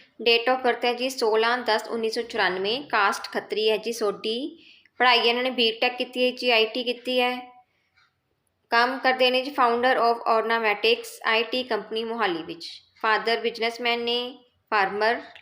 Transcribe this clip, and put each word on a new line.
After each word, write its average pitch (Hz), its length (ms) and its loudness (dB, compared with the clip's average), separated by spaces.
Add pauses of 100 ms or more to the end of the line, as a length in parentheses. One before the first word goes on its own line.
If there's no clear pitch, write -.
(300)
Date 233 260 4
of 254 100 -2
birth 240 200 0
ਹੈ 240 80 2
ਜੀ 254 160 -4
ਸੋਲਾਂ 233 480 2
ਦਸ 226 300 -2
ਉੱਨੀ 220 220 -4
ਸੌ 240 120 -6
ਚੁਰਾਨਵੇਂ। 208 600 -2
ਕਾਸਟ 220 500 0
ਖੱਤਰੀ 214 380 -2
ਹੈ 214 80 2
ਜੀ, 220 140 -6
ਸੋਢੀ। 220 680 -4 (380)
ਪੜ੍ਹਾਈ 240 220 6
ਇਹਨਾਂ 233 240 2
ਨੇ 254 60 0
ਬੀਟੈਕ 247 480 2
ਕੀਤੀ 254 280 -2
ਹੈ 254 60 2
ਜੀ, 247 180 -2
ਆਈ 226 160 4
ਟੀ 240 180 -4
ਕੀਤੀ 247 380 -2
ਹੈ। 247 160 0 (1300)
ਕੰਮ 247 280 2
ਕਰਦੇ 254 340 2
ਨੇ 254 100 2
ਜੀ 277 100 -6
founder 247 440 2
of 233 220 2 (160)
ornamentics 226 760 2 (180)
ਆਈ 226 180 2
ਟੀ 254 200 -4
ਕੰਪਨੀ 220 400 -6
ਮੋਹਾਲੀ 208 400 -2
ਵਿੱਚ। 165 240 -14 (340)
ਫਾਦਰ 220 380 0
ਬਿਜ਼ਨਸਮੈਨ 233 600 -2
ਨੇ, 240 380 -4 (320)
ਫਾਰਮਰ, 214 500 0 (200)